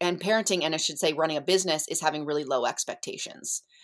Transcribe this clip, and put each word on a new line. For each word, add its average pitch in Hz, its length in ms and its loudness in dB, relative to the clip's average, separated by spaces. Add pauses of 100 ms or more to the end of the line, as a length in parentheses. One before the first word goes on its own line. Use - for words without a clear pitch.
and 180 180 0
parenting, 208 440 2
and 156 100 0
I 160 40 -2
should 156 220 -2
say 160 140 2
running 156 240 0
a 143 40 -2
business, 180 460 2
is - 140 -2
having 151 240 0
really 151 180 0
low 131 220 2
expectations, - 960 -6 (220)